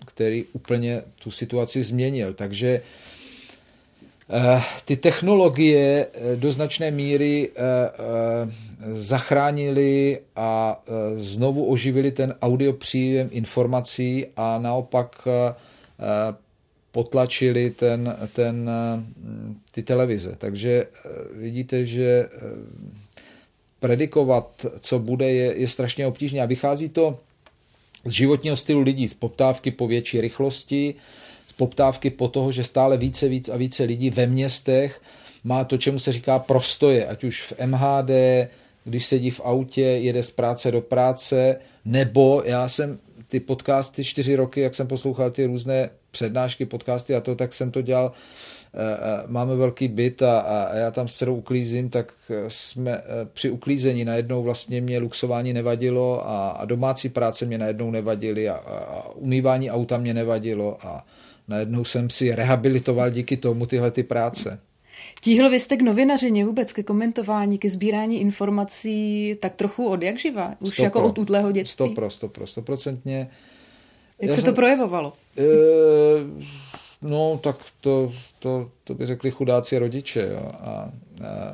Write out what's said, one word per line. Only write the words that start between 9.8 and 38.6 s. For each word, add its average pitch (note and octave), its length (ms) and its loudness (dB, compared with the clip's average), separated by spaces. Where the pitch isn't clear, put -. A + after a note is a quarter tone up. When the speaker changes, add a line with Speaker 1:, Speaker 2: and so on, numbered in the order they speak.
Speaker 1:
a, A2+ 520 -2
eh, A2 320 -4
znovu A#2+ 460 -2
oživily C3 460 2
ten C3 300 -2
audiopříjem C3 880 0
informací B2+ 920 -2
a A2+ 220 -2
naopak, B2 680 -2
eh, B2 280 2
eh, G#2+ 360 -2
potlačily B2 800 2
ten, A#2+ 480 0
ten, A#2 360 -2
eh, A#2 340 -4
ty A2+ 120 -8
televize. A2 540 0
Takže, G#2+ 500 0
eh, - 40 -14
vidíte, B2 460 -2
že, B2 480 2
eh, - 60 -18
predikovat, B2+ 840 2
co - 200 -2
bude, B2+ 340 0
je, B2+ 240 2
je B2 100 0
strašně B2+ 400 -4
obtížné. C3+ 340 -4
A A#2+ 40 0
vychází C#3+ 440 -2
to D#3 300 2
z A#2+ 60 -4
životního C#3 440 2
stylu C#3+ 260 2
lidí, C3+ 260 2
z G2+ 60 -8
poptávky C3 580 0
po B2 160 -2
větší A#2 340 0
rychlosti, C#3 760 -2
z - 40 -20
poptávky C3 560 2
po B2+ 180 0
toho, C3+ 240 0
že B2 120 -2
stále C3 340 4
více, C3 300 0
víc C3 220 -2
a B2 80 -4
více B2+ 260 -2
lidí A#2+ 260 0
ve B2 180 2
městech C3 760 0
má B2+ 200 0
to, C3 140 0
čemu C3+ 220 0
se C#3 120 -2
říká B2+ 280 0
prostoje, C3 680 4
ať - 160 -8
už B2 180 -6
v - 160 -14
M B2+ 160 0
H C#3 280 2
D, B2+ 460 4